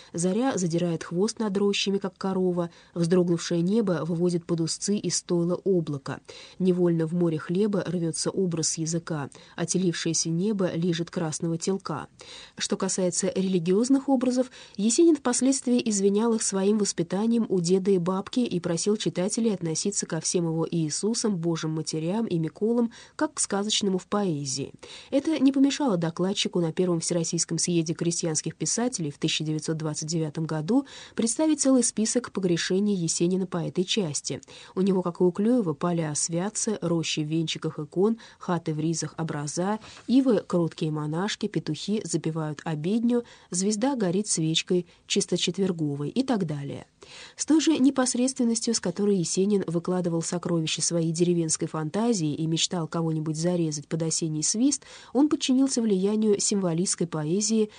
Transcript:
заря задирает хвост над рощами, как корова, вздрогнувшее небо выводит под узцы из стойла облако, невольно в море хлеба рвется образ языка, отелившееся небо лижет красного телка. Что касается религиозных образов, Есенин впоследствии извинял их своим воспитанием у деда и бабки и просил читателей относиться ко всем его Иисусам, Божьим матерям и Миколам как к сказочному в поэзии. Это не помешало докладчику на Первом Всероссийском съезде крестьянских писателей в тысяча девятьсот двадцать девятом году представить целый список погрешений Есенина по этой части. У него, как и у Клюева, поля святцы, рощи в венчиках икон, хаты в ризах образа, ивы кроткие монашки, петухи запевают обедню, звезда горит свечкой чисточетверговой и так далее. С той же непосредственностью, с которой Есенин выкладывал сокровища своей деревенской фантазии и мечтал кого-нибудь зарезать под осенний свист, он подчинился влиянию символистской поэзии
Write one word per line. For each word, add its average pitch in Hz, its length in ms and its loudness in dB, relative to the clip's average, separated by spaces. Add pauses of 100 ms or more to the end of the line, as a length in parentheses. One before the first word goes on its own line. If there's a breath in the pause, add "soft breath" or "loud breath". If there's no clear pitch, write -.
(120 loud breath)
заря 185 460 0
задирает 170 460 0
хвост 190 340 -2
над 208 180 -2
рощами, 196 420 0
как 190 200 -8
корова, 180 520 0 (240 loud breath)
вздрогнувшее 175 680 2
небо 185 420 2
выводит 170 400 0
под 170 180 -2
узцы 196 340 -2
из 175 220 -2
стойла 175 360 0
облако, 156 640 -2 (380 loud breath)
невольно 180 380 4
в 160 160 0
море 170 240 2
хлеба 190 500 0
рвется 165 440 -2
образ 165 480 -2
языка, 165 500 -4 (260 loud breath)
отелившееся 165 760 0
небо 190 440 0
лижет 165 360 -2
красного 165 480 -4
телка. 165 500 -4 (480 loud breath)
Что - 220 -2
касается 185 560 0
религиозных 190 720 2
образов, 254 420 2 (280 loud breath)
Есенин 302 380 6
впоследствии 247 680 2
извинял 208 480 2
их 220 100 0
своим 196 360 2
воспитанием 208 720 0
у 190 100 2
деда 185 300 2
и 190 80 6
бабки 190 420 -2
и 180 200 0
просил 175 360 0
читателей 208 560 0
относиться 180 540 -2
ко 160 140 -4
всем 170 260 0
его 160 240 0
Иисусам, 190 640 0
Божьим 160 360 -2
матерям 160 520 -2
и 175 140 0
Миколам 226 540 0 (220 loud breath)
как 311 200 -2
к - 60 -6
сказочному 202 580 0
в - 80 -16
поэзии. 143 640 -2 (380 loud breath)
Это 285 280 2
не 269 140 6
помешало 269 460 2
докладчику 180 640 -2
на 160 120 0
Первом 180 280 2
Всероссийском 165 580 -2
съезде 170 340 0
крестьянских 165 640 -2
писателей 226 540 -2
в - 80 -12
тысяча 156 260 -2
девятьсот 156 320 -2
двадцать 156 320 -6
девятом 160 380 -2
году 160 400 0 (280 loud breath)
представить 302 460 2
целый 262 240 4
список - 480 -2
погрешений 190 640 2
Есенина 180 520 0
по 180 120 -4
этой 170 260 -2
части. 147 560 -4 (340 loud breath)
У 196 60 0
него, 185 220 4
как 175 180 -2
и 185 40 4
у 180 60 6
Клюева, 208 440 2
поля 165 400 -2
святцы, 185 640 -2
рощи 165 400 0
в 151 60 -2
венчиках 160 520 -2
икон, 196 400 0 (200 loud breath)
хаты 170 340 -4
в 151 60 -4
ризах 160 400 -2
образа, 160 600 -4 (260 loud breath)
ивы 247 400 4
кроткие 165 440 0
монашки, 160 580 -4
петухи 170 560 -4
запевают 160 600 -4
обедню, 226 600 0 (260 loud breath)
звезда 214 460 0
горит 196 320 0
свечкой 170 580 0 (200 soft breath)
чисточетверговой 170 1040 -2
и 262 120 0
так 220 240 0
далее. 143 400 -8 (500 loud breath)
С - 100 -6
той 302 140 6
же 302 180 4
непосредственностью, 247 960 2
с - 60 -2
которой 202 360 2
Есенин 190 500 2
выкладывал 170 560 0
сокровища 170 600 -2
своей 170 300 0
деревенской 165 560 2
фантазии 160 640 0
и 160 120 -2
мечтал 160 420 -2
кого-нибудь 160 480 -2
зарезать 160 500 -2
под 160 160 -2
осенний 156 400 -2
свист, 247 400 0 (300 loud breath)
он 294 160 4
подчинился 269 540 2
влиянию 214 580 2
символистской 185 680 0
поэзии 208 720 0